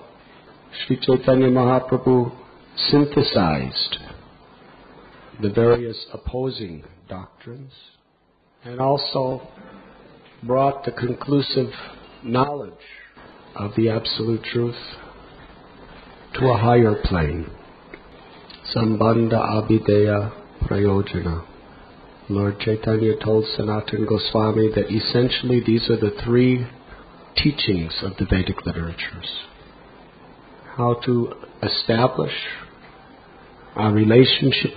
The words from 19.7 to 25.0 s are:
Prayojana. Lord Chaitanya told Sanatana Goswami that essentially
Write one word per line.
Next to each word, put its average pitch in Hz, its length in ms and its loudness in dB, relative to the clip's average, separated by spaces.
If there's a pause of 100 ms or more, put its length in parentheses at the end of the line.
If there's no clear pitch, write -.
Prayojana. 98 840 0 (840)
Lord 101 300 0
Chaitanya 110 520 0 (100)
told 110 220 2 (140)
Sanatana 107 500 -2
Goswami 110 640 2
that 101 160 0
essentially 123 760 0